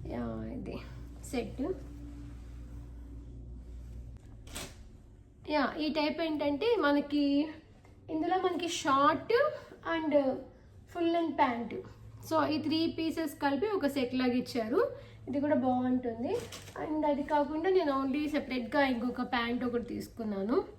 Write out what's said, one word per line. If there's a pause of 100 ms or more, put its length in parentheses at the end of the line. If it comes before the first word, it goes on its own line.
యా, (280)
ఇది (520)
సెట్. (4000)
యా,
ఈ
టైప్
ఏంటంటే
మనకి (600)
ఇందులో
మనకి
షార్ట్ (640)
and (760)
ఫుల్
లెంత్
ప్యాంట్, (540)
so
ఈ
త్రీ
పీసెస్
కలిపి
ఒక
సెట్
లాగా
ఇచ్చారు. (340)
ఇది
కూడా
బాగుంటుంది. (480)
And
అది
కాకుండా
నేను
only
సెపరేట్గా
ఇంకొక
ప్యాంట్
ఒకటి
తీసుకున్నాను. (140)